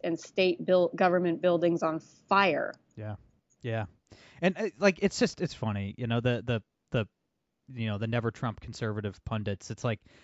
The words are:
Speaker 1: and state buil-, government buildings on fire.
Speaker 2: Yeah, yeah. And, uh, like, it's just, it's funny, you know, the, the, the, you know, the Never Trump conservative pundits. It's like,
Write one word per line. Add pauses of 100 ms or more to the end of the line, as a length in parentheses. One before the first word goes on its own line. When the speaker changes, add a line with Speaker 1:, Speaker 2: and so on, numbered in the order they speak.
Speaker 1:
and
state
buil-,
government
buildings
on (300)
fire. (220)
Speaker 2:
Yeah, (460)
yeah. (540)
And,
uh, (100)
like,
it's
just,
it's
funny,
you
know,
the,
the, (280)
the, (680)
you
know,
the
Never
Trump
conservative
pundits.
It's
like, (240)